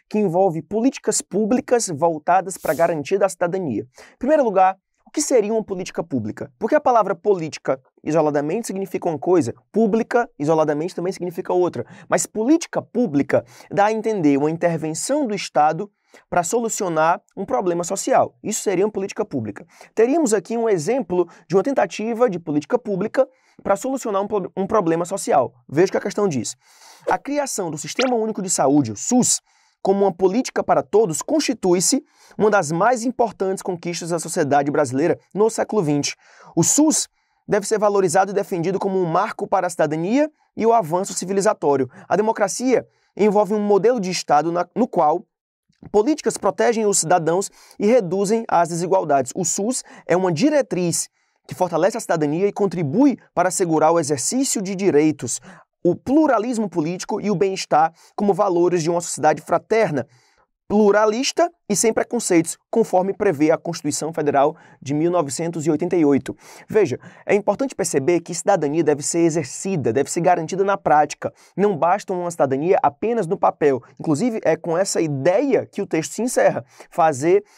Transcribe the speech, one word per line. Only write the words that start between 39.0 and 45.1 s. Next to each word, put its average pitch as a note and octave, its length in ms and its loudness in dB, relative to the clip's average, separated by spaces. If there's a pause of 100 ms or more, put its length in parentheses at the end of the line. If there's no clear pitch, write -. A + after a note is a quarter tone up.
marco F#3 400 -2
para F#3 200 0
a F3 40 -4
cidadania F3 600 0 (260)
e - 80 -2
o A3+ 80 4
avanço G3 400 0
civilizatório. F3 800 0 (180)
A - 80 0
democracia A3 680 0 (300)
envolve G#3 380 2
um G#3+ 60 0
modelo G#3 400 2
de F#3 100 -4
Estado D#3+ 420 0
na, F3 220 -2
no A#3 120 0
qual E3 400 0 (640)